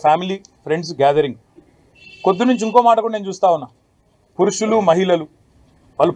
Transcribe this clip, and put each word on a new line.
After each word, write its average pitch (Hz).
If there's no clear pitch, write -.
ఫ్యామిలీ 180
ఫ్రెండ్స్ 160
గ్యాదరింగ్. 143
కొద్ది 196
నుంచి 220
ఇంకో 233
మాట 226
కూడా 226
నేను 202
చూస్తా 185
ఉన్నా, 127
పురుషులు 214
మహిళలు, 170
వాళ్ళు 165